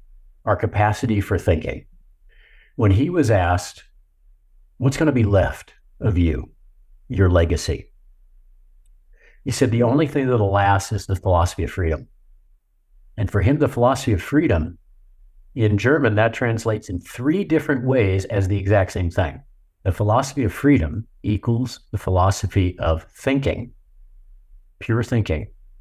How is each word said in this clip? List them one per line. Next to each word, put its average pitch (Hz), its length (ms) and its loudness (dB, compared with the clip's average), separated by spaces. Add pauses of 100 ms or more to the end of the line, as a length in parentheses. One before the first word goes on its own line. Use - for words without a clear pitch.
(460)
our 107 100 0
capacity 107 680 -2
for 98 160 -4
thinking. - 480 -2 (920)
When 110 120 4
he 123 220 2
was 156 180 2
asked, 90 540 0 (960)
"What's 135 200 0
gonna 156 140 2
be 127 120 2
left 95 520 0 (240)
of - 180 0
you, 78 320 0 (600)
your 92 200 2
legacy?" 85 600 0 (1500)
He - 80 -6
said, 117 180 0
"The 117 140 2
only 135 240 2
thing 135 200 -2
that'll 107 240 2
last 98 400 2
is 107 140 -6
the 95 100 -2
philosophy 87 480 0
of 78 60 -4
freedom." 80 380 -4 (1080)
And 104 140 -4
for 98 140 -2
him, 143 160 2
the 143 80 2
philosophy 123 460 2
of 90 100 -2
freedom, 107 560 0 (760)
in 104 240 2
German, 127 380 2
that 113 180 2
translates 113 560 -4
in 131 100 -6
three 156 440 -4
different 147 420 -2
ways 101 400 2
as 98 220 -2
the 101 100 -2
exact 95 360 0
same 90 180 -2
thing. - 320 -4 (400)
The 98 80 0
philosophy 120 520 0
of 101 80 0
freedom 101 560 2 (140)
equals 117 600 -2 (100)
the 101 80 -4
philosophy 92 800 0
of 82 240 -2
thinking, - 680 -4 (1080)
pure 110 240 -2
thinking. 107 460 -2 (320)